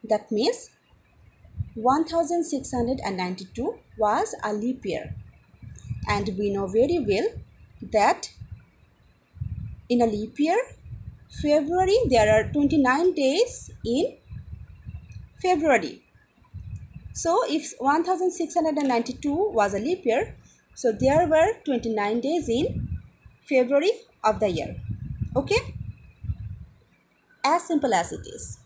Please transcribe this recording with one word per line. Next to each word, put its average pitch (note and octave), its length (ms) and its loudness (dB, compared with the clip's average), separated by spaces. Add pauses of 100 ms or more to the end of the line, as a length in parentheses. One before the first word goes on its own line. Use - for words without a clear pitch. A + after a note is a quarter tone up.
That G#3+ 260 -2
means B3+ 400 -2 (1040)
one C4 300 4
thousand E4+ 400 0
six C4+ 280 -4
hundred B3 320 0
and F#3+ 120 -2
ninety-two F#3 640 -4 (200)
was A3+ 360 2 (100)
a G#3+ 80 -2
leap A#3 320 -4
year. - 320 -6 (920)
And G3+ 300 0
we G3+ 120 0
know G3 160 -2
very B3+ 420 2
well A3 200 2 (640)
that A3 380 2 (1600)
in A#3+ 140 4
a A#3 40 4
leap G#3+ 320 -4
year, D#4+ 200 2 (840)
February, E4+ 560 4 (100)
there A3 240 6
are G#3+ 200 4
twenty-nine D4 600 4
days D#4 560 0 (140)
in C#4+ 340 -2 (1200)
February. D4 640 2 (1080)
So F4 360 2
if C#4+ 300 -4
one D4 260 2
thousand F4+ 260 0
six F4 240 -6
hundred D#4 240 2
and C#4 100 0
ninety-two C#4 640 0
was G#3 220 2
a G3 40 0
leap D#4 260 -2
year, A#3+ 320 0 (380)
so A3+ 180 0
there C#4 340 4
were D#4+ 280 4 (100)
twenty-nine A3+ 560 0
days D4+ 280 0
in C4 400 0 (600)
February C#4+ 420 4 (320)
of G#3 180 2
the G#3 80 2
year. D#3+ 280 -4 (600)
Okay? E4 380 0 (1700)
As D#4+ 200 2
simple C#4+ 280 0
as F3 200 2
it - 140 -12
is. - 400 -10